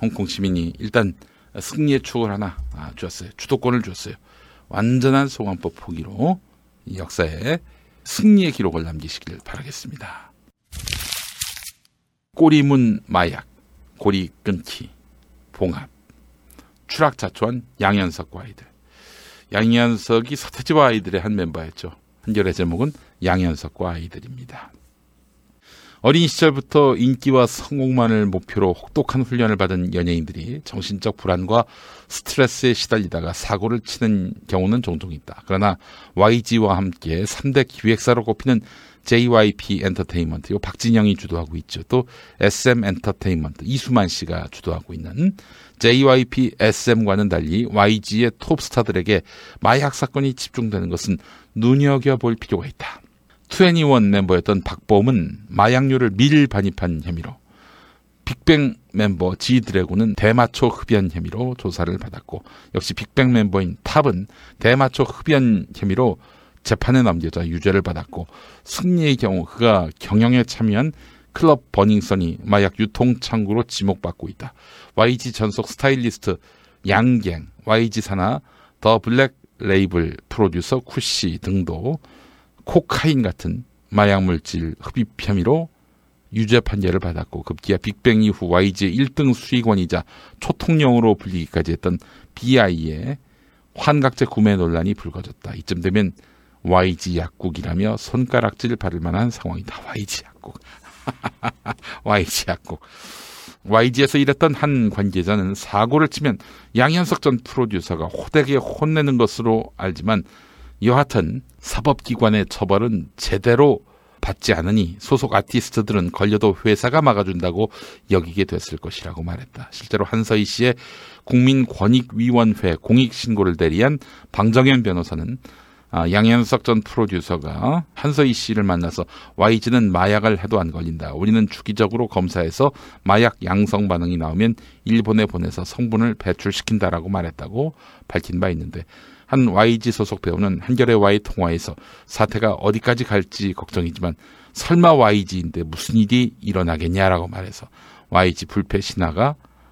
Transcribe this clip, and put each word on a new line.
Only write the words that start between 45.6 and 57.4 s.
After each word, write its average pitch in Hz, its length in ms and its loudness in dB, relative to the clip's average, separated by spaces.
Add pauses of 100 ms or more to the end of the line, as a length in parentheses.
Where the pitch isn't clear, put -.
제이와이피 127 840 4
에스엠과는 104 720 2
달리 85 400 0
와이지의 107 680 2
톱스타들에게 101 840 0 (380)
마약 135 340 2
사건이 135 400 -2
집중되는 104 560 -4
것은 90 280 -2 (360)
눈여겨볼 127 840 2
필요가 101 300 -6
있다. - 340 -14 (480)
투애니원 147 640 4
멤버였던 95 520 2
박범은 107 840 0
마약류를 127 680 2
밀반입한 101 880 2
혐의로, 82 320 -8 (880)